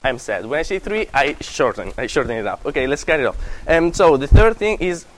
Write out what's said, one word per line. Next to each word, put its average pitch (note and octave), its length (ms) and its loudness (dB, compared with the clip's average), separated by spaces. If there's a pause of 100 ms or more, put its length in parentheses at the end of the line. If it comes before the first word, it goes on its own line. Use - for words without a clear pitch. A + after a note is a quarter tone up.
I'm B2+ 160 -2
sad. G2+ 260 -6
When C#3+ 140 -2
I D#3+ 40 -2
see F#3+ 160 -4
three, G#3+ 340 -4
I C#3 280 2
shorten. G#2 560 -2
I B2+ 100 -6
shorten A#2 300 -2
it G#2 80 -4
up. G2 200 -6
Okay, C3+ 220 -2
let's C#3+ 160 -4
cut D#3 160 0
it B2+ 60 0
off. G2 120 -2 (300)
Um, E3+ 260 2
so E3 240 4
the C#3 100 -4
third A3 300 6
thing G#3 220 -2
is F3 260 -4 (120)